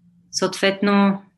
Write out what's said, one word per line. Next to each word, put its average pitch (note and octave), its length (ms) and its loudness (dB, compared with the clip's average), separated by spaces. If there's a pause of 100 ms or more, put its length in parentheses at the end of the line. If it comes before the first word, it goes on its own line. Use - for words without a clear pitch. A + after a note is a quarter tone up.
(300)
Съответно, G3 920 0 (160)